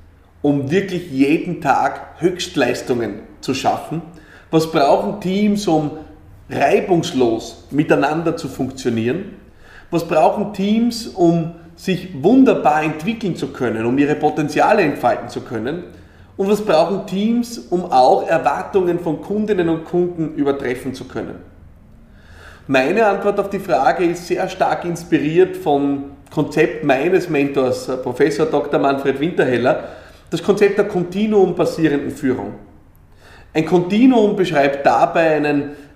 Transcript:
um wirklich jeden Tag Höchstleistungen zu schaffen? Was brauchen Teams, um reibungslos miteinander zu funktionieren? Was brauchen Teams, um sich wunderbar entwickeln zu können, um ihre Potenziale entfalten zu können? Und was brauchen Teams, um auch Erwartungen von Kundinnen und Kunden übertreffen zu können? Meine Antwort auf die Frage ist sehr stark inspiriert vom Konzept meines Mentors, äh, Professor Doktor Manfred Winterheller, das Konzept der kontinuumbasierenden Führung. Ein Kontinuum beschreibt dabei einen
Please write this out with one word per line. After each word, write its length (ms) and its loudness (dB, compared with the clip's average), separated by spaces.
um 300 0
wirklich 400 -2
jeden 500 0
Tag 400 0
Höchstleistungen 1000 -2
zu 100 -2
schaffen? 480 -4
Was 220 2
brauchen 480 2
Teams, 480 0
um 220 2
reibungslos 1200 0
miteinander 680 0
zu 100 -8
funktionieren? 840 -4
Was 180 -2
brauchen 460 2
Teams, 520 0
um 460 2
sich 480 -6
wunderbar 600 4
entwickeln 540 -4
zu 120 -6
können, 360 -2
um 140 2
ihre 160 2
Potenziale 640 0
entfalten 480 -2
zu 140 -10
können? 420 -8
Und 120 0
was 100 2
brauchen 460 0
Teams, 500 -2
um 340 -4
auch 380 4
Erwartungen 720 0
von 240 -6
Kundinnen 480 -2
und 160 -4
Kunden 480 -2
übertreffen 580 -4
zu 160 -14
können? 280 -10
Meine 400 2
Antwort 340 0
auf 80 -4
die 100 -6
Frage 460 0
ist 220 -2
sehr 240 -2
stark 340 -2
inspiriert 720 0
vom 540 -2
Konzept 540 0
meines 460 2
Mentors, 580 0
äh, 80 -4
Professor 480 0
Doktor 340 0
Manfred 400 0
Winterheller, 640 0
das 140 -6
Konzept 340 2
der 120 0
kontinuumbasierenden 1200 0
Führung. 420 -4
Ein 100 2
Kontinuum 720 4
beschreibt 480 2
dabei 520 4
einen 340 0